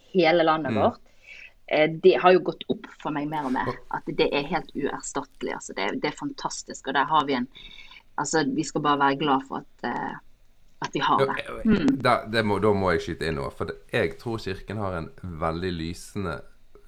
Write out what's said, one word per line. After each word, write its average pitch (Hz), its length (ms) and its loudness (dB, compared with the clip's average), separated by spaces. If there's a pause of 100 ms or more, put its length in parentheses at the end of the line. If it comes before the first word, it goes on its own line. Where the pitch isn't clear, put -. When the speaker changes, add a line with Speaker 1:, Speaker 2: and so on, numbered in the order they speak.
(160)
Speaker 1:
hele 170 280 6
landet 160 300 2
Speaker 2:
Mm. 104 80 2
Speaker 1:
vårt, 226 180 2 (680)
eh, 156 200 4 (140)
det 180 180 8
har 185 140 8
jo 185 60 6
gått - 300 -6
opp - 180 -6 (140)
for 151 100 -6
meg 147 180 -4
mer 151 160 -6
og 127 80 -2
mer, 131 160 -2
Speaker 2:
Og - 300 -8
Speaker 1:
at - 180 -12
det 156 160 4
er 143 160 0
helt 165 240 -4
uerstattelig, - 800 -6
altså - 220 -12
det, 95 260 -4
det 151 100 -2
er - 60 -12
fantastisk, - 720 -10
og 131 80 -4
der 135 100 4
har 147 200 2
vi 143 80 0
en, 123 140 0 (680)
altså 151 260 0 (120)
vi 156 80 0
skal 156 180 -4
bare 147 160 2
være 139 220 2
glad 135 280 0
for - 140 -8
at, - 220 -20
eh, 151 340 -6 (640)
at - 120 -6
vi 156 60 -2
har 135 220 2
Speaker 2:
Ja, 135 40 4
Speaker 1:
det. - 200 -4
Speaker 2:
eh, 120 180 -10 (220)
Speaker 1:
Mm. 131 160 4
Speaker 2:
da, 117 240 4
det 110 200 2
må, 101 140 2
da 104 140 6
må 95 240 2
jeg 80 40 0
skyte 78 280 -4
inn 80 80 -2
nå, 67 160 -6
for - 120 -8
det, - 100 -8 (160)
jeg 95 260 0
tror 113 240 -6
kirken 95 360 -8
har 95 200 -4
en 80 140 -8 (100)
veldig 85 500 -4
lysende 82 680 -8 (480)